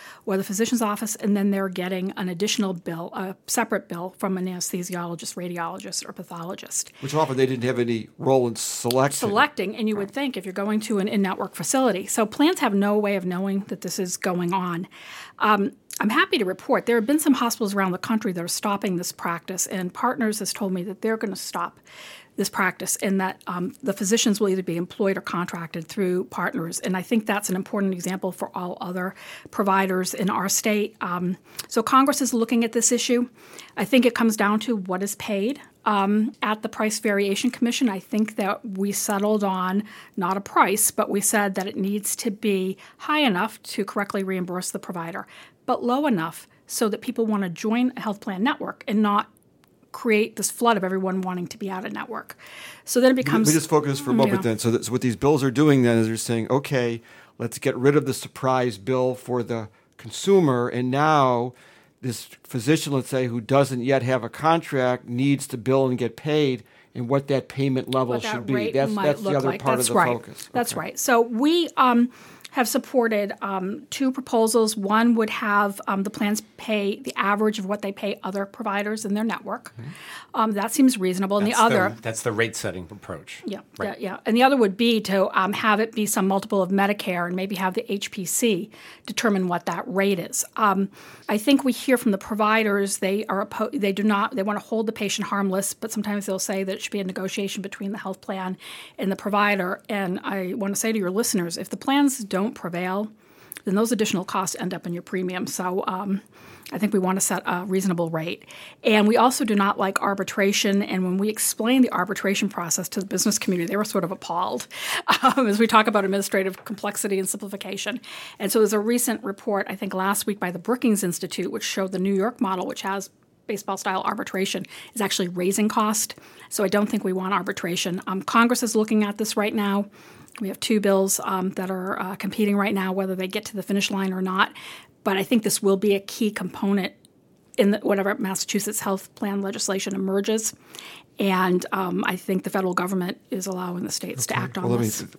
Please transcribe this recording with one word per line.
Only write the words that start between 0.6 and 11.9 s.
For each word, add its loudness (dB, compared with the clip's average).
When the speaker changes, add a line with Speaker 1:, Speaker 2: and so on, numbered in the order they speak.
Speaker 1:
office, -2
and 0
then 2
they're 0
getting -4
an -4
additional -2
bill, -8
a -8
separate -2
bill -8
from 0
an -4
anesthesiologist, -6
radiologist, -8
or -12
pathologist. -8
Speaker 2:
Which -8
often 2
they 4
didn't -2
have 0
any 0
role 4
in -4
selecting. 0
Speaker 1:
Selecting, 2
and -2
you 0
would -4
Speaker 2:
Right. -18
Speaker 1:
think -4
if -8
you're -8
going -2
to -2
an 2
in-network 0
facility. 2